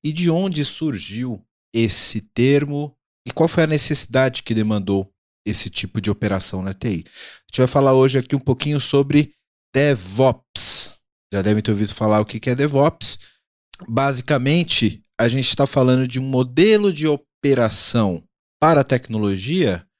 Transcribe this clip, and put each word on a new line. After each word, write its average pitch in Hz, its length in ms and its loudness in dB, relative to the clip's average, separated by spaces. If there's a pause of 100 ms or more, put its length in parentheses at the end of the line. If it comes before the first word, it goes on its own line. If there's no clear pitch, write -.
E 151 80 -4
de 170 180 0
onde 165 360 -2
surgiu 120 720 -6 (340)
esse 113 460 0
termo 143 720 0 (320)
e - 60 -12
qual 165 160 2
foi 165 160 2
a 160 40 2
necessidade 131 760 0
que 117 100 -4
demandou 101 560 0 (380)
esse 104 220 -4
tipo - 320 -8
de 104 100 -2
operação 98 500 -4
na 95 120 -8
T 117 160 -6
I? 104 40 -2
A 82 60 -4 (500)
gente - 100 -10
vai 127 80 4
falar 139 260 4
hoje 131 240 4
aqui 127 180 -2
um 135 40 0
pouquinho 139 400 -2
sobre 143 560 2 (380)
DevOps. 127 1300 0 (320)
Já 98 100 -2
devem 107 200 2
ter 110 100 -2
ouvido 101 220 -2
falar 107 260 2
o 107 60 0
que 107 160 -10
que - 80 -6
é 123 60 0
DevOps. 143 640 0 (680)
Basicamente, 135 1120 -2 (160)
a 117 120 2
gente 127 260 -2
tá 139 100 2
falando 127 400 2
de 127 140 -6
um 131 60 -6
modelo 156 680 2
de 151 160 -4
operação 120 1120 0 (380)
para 156 220 4
a - 20 2
tecnologia 107 1040 -2 (140)